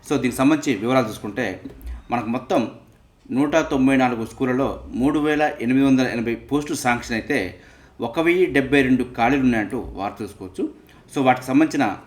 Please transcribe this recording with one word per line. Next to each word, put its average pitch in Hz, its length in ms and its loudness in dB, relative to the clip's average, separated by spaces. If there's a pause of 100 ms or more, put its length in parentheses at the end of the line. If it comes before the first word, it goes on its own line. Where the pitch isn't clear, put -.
So, 151 80 0
దీనికి 123 200 -2
సంబంధించి 139 420 2
వివరాలు 120 300 0
చూసుకుంటే, 104 540 -8 (480)
మనకు 117 160 -2
మొత్తం 120 440 -2 (600)
నూట 143 260 0
తొంభై 139 400 2
నాలుగు 120 300 0
స్కూళ్ళలో 127 640 -4
మూడు 143 300 0
వేల 151 420 0
ఎనిమిది 131 260 2
వందల 131 200 4
ఎనభై 117 280 -2
పోస్టులు 147 420 -4
శాంక్షన్ 123 380 0
అయితే, 104 460 -4 (400)
ఒక 117 200 -4
వెయ్యి 175 260 4
డెబ్బై 139 360 2
రెండు 127 240 2 (100)
ఖాళీలు 131 260 2
ఉన్నాయంటూ 117 360 0
వార్త 98 440 -8
చూసుకోవచ్చు. 98 480 -8 (460)
So, 143 60 0
వాటికి 127 240 2
సంబంధించిన 139 500 2 (100)